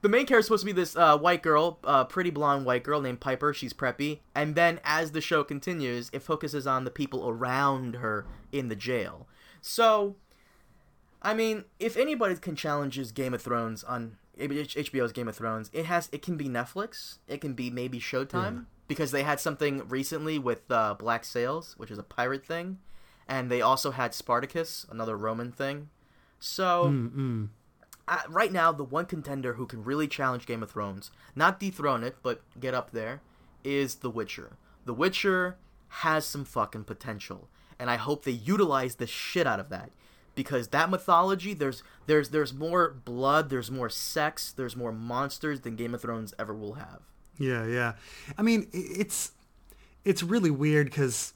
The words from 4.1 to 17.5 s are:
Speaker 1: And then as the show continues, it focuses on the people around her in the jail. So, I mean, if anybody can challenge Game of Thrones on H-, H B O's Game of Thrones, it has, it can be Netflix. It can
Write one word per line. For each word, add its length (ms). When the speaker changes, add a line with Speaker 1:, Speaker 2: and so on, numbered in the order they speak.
Speaker 1:
And 200
then 300
as 280
the 80
show 240
continues, 680
it 100
focuses 440
on 180
the 60
people 380
around 680
her 300
in 160
the 80
jail. 500
So, 560
I 100
mean, 320
if 160
anybody 400
can 200
challenge 580
Game 200
of 80
Thrones 400
on 360
H-, 380
H 160
B 80
O's 120
Game 160
of 80
Thrones, 360
it 140
has, 260
it 100
can 140
be 120
Netflix. 760
It 140
can 140